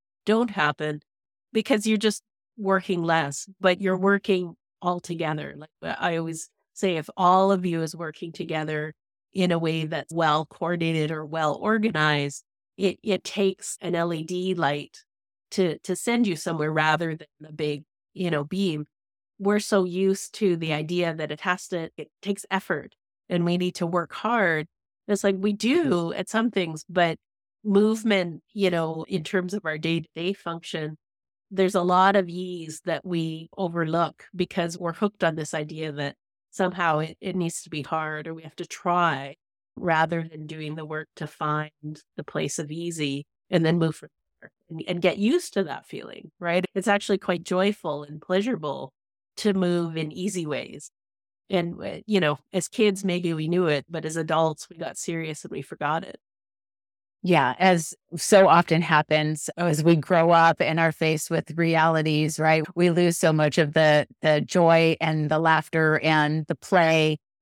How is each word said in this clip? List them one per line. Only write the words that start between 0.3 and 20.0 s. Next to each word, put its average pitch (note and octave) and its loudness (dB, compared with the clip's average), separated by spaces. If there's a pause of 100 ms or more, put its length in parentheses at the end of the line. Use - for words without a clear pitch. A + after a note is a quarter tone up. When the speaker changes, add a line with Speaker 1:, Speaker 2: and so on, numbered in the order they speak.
Speaker 1:
happen D3+ -2 (520)
because G#3+ 0
you're A3 2
just G#3+ 0 (340)
working F#3+ 0
less, D#3+ 0 (120)
but F#3 4
you're F#3+ 0
working F#3 0 (260)
all F3 -2
together. D3+ -6
Like, D3+ -18 (120)
uh, E3 -6
I E3+ -2
always E3 -6 (240)
say, F#3 -2
if D#3 -6
all F#3+ 6
of F#3 0
you E3 -2
is D#3+ -6
working E3 -12
together D#3 -6 (380)
in F3+ 2
a E3+ 2
way D#3+ -2
that's D#3 -8
well D#3 2
coordinated E3 -2
or D#3 -8
well D3+ -2
organized, D#3 0 (320)
it, F#3 0
it G3 -2
takes - -2
an F3 -4
L E3+ 0
E D#3+ -6
D F3+ -4
light D3 -2 (540)
to, E3+ 0
to - -6
send A#3+ 0
you F3 0
somewhere D#3 -4
rather D#3 0
than - -16 (200)
a D#3 -20
big, D3+ -6 (280)
you F3+ -4
know, D3 0
beam. D#3+ -2 (520)
We're G#3 2
so G3 2
used F#3+ 0